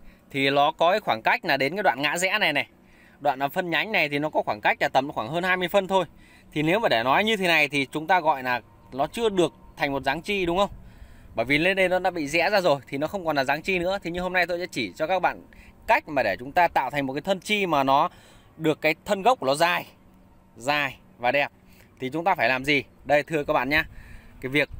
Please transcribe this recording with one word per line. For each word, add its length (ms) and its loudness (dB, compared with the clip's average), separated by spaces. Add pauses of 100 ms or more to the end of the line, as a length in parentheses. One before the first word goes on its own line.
(300)
thì 200 0
nó 220 4
có 180 2
cái 100 2
khoảng 220 -2
cách 220 0
là 120 2
đến 200 -4
cái 60 -4
đoạn 200 2
ngã 160 0
rẽ 200 0
này 140 2
này. 160 -2 (520)
Đoạn 180 0
là 100 -2
phân 220 -4
nhánh 220 0
này 160 2
thì 100 -2
nó 120 -2
có 120 -2
khoảng 180 -4
cách 200 0
là 80 0
tầm 240 0
khoảng 160 -6
hơn 160 -4
hai 120 2
mươi 120 -4
phân 200 2
thôi. 160 2 (480)
Thì 100 -2
nếu 180 2
mà 80 0
để 140 2
nói 220 4
như 120 2
thế 100 -2
này 220 2
thì 240 -2
chúng 140 -6
ta 140 4
gọi 220 0
là 180 -2 (320)
nó 140 -2
chưa 220 -2
được 240 2 (240)
thành 160 -2
một 100 -4
dáng 200 -2
chi, 240 -2
đúng 120 0
không? 120 0 (640)
Bởi 120 -2
vì 120 2
lên 180 2
đây 120 4
nó 100 0
đã 120 0
bị 180 -6
rẽ 220 0
ra 100 2
rồi 280 2
thì 100 -8
nó 80 -2
không 200 -6
còn 100 0
là 80 0
dáng 180 -2
chi 160 -2
nữa. 240 -2
Thì 80 -8
như 100 -6
hôm 120 -6
nay 140 2
tôi 120 -6
sẽ 80 -6
chỉ 300 -6
cho 100 -4
các 160 0
bạn 200 -2 (440)
cách 220 0
mà 140 0
để 160 0
chúng 140 -12
ta 160 4
tạo 220 -2
thành 160 -2
một 80 -6
cái 80 -6
thân 180 -2
chi 260 -2
mà 160 2
nó 260 4 (480)
được 240 -2
cái 140 0 (100)
thân 180 -2
gốc 180 2
của 60 -4
nó 80 2
dài, 320 0 (680)
dài 400 -2 (220)
và 140 0
đẹp. 160 2 (520)
Thì 100 -6
chúng 140 -6
ta 100 2
phải 140 2
làm 160 0
gì? 200 0 (200)
Đây, 180 2
thưa 220 -4
các 80 -2
bạn 160 0
nhá, 160 2 (560)
cái 100 -6
việc 180 0 (120)